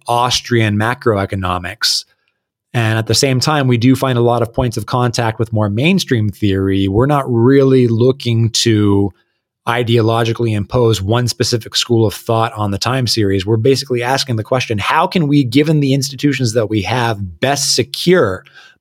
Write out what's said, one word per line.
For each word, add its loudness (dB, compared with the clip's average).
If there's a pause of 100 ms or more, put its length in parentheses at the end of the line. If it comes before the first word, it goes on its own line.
Austrian 0
macroeconomics. -2 (720)
And 0
at -4
the 0
same 2
time, 0
we 2
do 4
find 0
a 2
lot 2
of -6
points -2
of -6
contact -2
with -4
more 0
mainstream 0
theory. 0
We're 2
not 0
really 4
looking 0
to 2 (560)
ideologically 0
impose 0
one 0
specific -4
school 2
of -2
thought -2
on -4
the -4
time -2
series. 0
We're 2
basically 0
asking -2
the -4
question, -2
how 0
can 0
we, 4
given 2
the 2
institutions -2
that 0
we 0
have, -4
best -2
secure 0 (360)